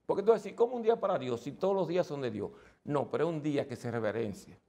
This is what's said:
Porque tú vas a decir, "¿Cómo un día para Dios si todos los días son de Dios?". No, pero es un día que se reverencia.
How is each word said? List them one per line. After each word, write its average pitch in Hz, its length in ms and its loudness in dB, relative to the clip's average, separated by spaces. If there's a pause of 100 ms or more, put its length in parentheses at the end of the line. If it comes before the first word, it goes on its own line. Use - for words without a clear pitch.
Porque 185 180 2
tú 220 80 8
vas 208 80 4
a - 20 -12
decir, 190 140 -10
"¿Cómo 240 180 4
un 240 80 -2
día 226 160 4
para 196 220 2
Dios 123 200 -2
si 143 120 -8
todos 190 220 0
los 185 120 0
días 175 200 2
son 143 140 -6
de 123 120 -2
Dios?". 101 180 -4 (320)
No, 139 280 0
pero 147 180 2
es - 20 -2
un 151 120 -4
día 147 260 0
que 117 80 -8
se 120 160 -6
reverencia. 110 640 -4 (100)